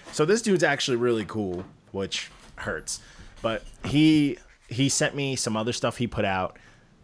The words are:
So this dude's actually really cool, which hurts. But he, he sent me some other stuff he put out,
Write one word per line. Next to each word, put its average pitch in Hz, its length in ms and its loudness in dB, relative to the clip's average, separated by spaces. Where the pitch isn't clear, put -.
So 151 120 2
this 202 160 2
dude's 190 220 2
actually 143 340 2
really 117 300 2
cool, 95 380 -4
which - 380 -6
hurts. - 460 -8
But 113 220 -2
he, 151 540 4
he 131 200 2
sent 143 280 0
me 139 180 -2
some 113 220 -2
other 110 160 -2
stuff 117 240 -2
he 120 100 -2
put 107 180 -2
out, 95 340 -2